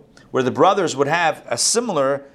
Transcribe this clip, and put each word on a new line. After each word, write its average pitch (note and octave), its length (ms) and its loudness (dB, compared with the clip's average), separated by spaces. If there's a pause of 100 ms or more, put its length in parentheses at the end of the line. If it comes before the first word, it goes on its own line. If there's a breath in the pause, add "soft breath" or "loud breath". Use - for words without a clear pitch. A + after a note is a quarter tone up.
(320 loud breath)
where C3 120 0
the B2 80 0
brothers E3+ 440 2
would C3+ 120 0
have D#3+ 400 0
a A#2+ 100 -4
similar C#3+ 760 -2